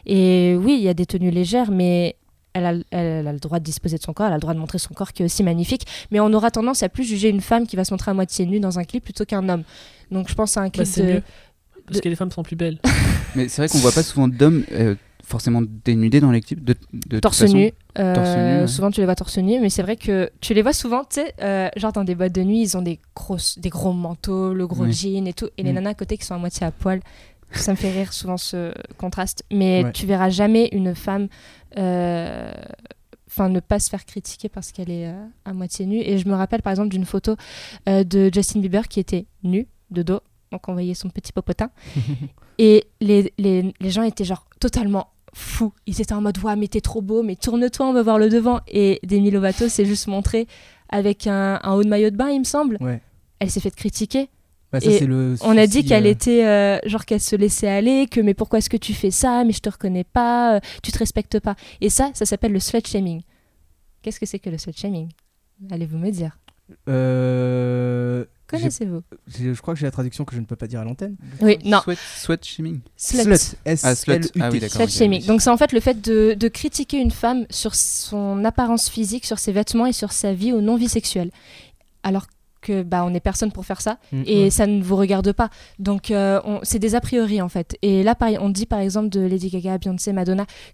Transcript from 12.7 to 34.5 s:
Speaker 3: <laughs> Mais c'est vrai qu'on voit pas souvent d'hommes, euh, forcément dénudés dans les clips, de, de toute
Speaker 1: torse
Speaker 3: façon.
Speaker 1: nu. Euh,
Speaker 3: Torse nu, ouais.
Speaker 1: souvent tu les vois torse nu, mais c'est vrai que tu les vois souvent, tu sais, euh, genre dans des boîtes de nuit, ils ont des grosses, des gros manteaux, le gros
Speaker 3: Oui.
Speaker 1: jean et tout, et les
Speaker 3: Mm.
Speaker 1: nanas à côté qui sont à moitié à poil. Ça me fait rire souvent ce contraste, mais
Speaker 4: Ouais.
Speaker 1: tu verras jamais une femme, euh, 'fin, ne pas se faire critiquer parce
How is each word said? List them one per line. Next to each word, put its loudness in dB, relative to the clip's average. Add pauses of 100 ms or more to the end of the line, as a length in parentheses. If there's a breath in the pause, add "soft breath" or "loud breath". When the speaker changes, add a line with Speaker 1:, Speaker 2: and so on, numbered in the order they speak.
Speaker 3:
<laughs> 2
Mais 0
c'est -2
vrai 2
qu'on 2
voit 6
pas 4
souvent 2
d'hommes, 6
euh, 2 (300)
forcément 0 (220)
dénudés 6
dans 6
les 4
clips, -10
de, 2 (180)
de -10 (180)
toute 2
Speaker 1:
torse 4
Speaker 3:
façon. 8
Speaker 1:
nu. 4 (280)
Euh, 2
Speaker 3:
Torse 2
nu, 4
ouais. 2
Speaker 1:
souvent 0
tu 0
les 4
vois 2
torse -6
nu, 2
mais 2
c'est -2
vrai -2
que -2 (100)
tu -2
les 4
vois 4
souvent, -2
tu -10
sais, -6
euh, -2
genre -4
dans -2
des -2
boîtes 0
de 0
nuit, 2
ils -2
ont -4
des -6 (160)
grosses, -6
des -4
gros -2
manteaux, -4
le -2
gros -2
Speaker 3:
Oui. 2
Speaker 1:
jean -2
et -6
tout, -8
et -6
les 0
Speaker 3:
Mm. 0
Speaker 1:
nanas -2
à -4
côté -6
qui -12
sont -8
à -6
moitié -6
à -2
poil. -2 (500 soft breath)
Ça -2
me 2
fait -2
rire -4
souvent -6
ce -6 (240)
contraste, -6
mais 4
Speaker 4:
Ouais. -2
Speaker 1:
tu -6
verras 2
jamais 4
une 0
femme, -4 (500 soft breath)
euh, -2 (760)
'fin, 0
ne 0
pas -2
se -4
faire -10
critiquer -12
parce -14